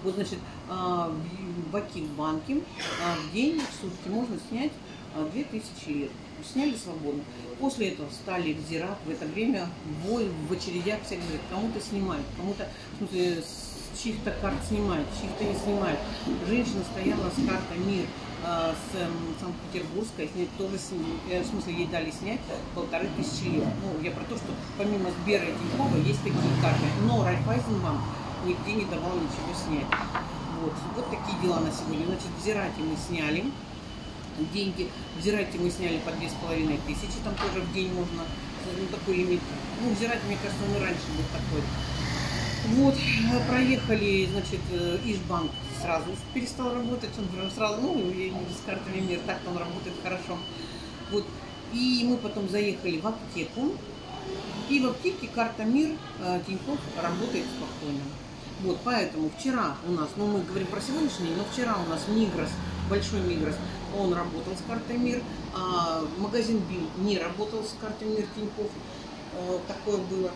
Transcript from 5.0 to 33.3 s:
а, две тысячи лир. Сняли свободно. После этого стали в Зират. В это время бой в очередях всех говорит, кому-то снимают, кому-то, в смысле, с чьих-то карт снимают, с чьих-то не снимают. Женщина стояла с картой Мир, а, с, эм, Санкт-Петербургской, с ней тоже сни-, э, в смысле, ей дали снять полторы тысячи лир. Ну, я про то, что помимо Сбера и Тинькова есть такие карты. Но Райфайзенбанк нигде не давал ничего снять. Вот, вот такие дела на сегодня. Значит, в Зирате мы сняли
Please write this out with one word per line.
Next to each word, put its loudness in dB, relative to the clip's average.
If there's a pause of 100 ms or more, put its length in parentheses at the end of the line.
а, 0
две -2
тысячи -8
лир. -2 (420)
Сняли 2
свободно. -4 (360)
После 2
этого -6
стали -2
в -4
Зират. -2
В -4
это -4
время 2 (380)
бой 2 (200)
в 0
очередях 0
всех -6
говорит, -4 (100)
кому-то 0
снимают, -2 (100)
кому-то, -2 (260)
в -10
смысле, 2
с -8
чьих-то -2 (100)
карт 2 (120)
снимают, 2
с -4
чьих-то -2
не 2
снимают. 2 (480)
Женщина 2
стояла 0
с 2
картой 0
Мир, 2 (360)
а, 2
с, -6
эм, 0 (260)
Санкт-Петербургской, -4
с -8
ней 0 (100)
тоже 0
сни-, -2 (100)
э, 2
в -2
смысле, -2
ей 2
дали 0
снять -2 (340)
полторы 0
тысячи 0
лир. 4
Ну, 0
я 0
про -6
то, -4
что -4 (280)
помимо 2 (120)
Сбера 6
и 0
Тинькова 2
есть 4
такие 4 (100)
карты. 6 (200)
Но 6
Райфайзенбанк 4 (440)
нигде 0
не 2
давал 0
ничего -2
снять. 0 (720)
Вот, 0 (240)
вот -2
такие -2
дела 4
на 2
сегодня. -2
Значит, -2
в -6
Зирате 0
мы 0
сняли 0 (1080)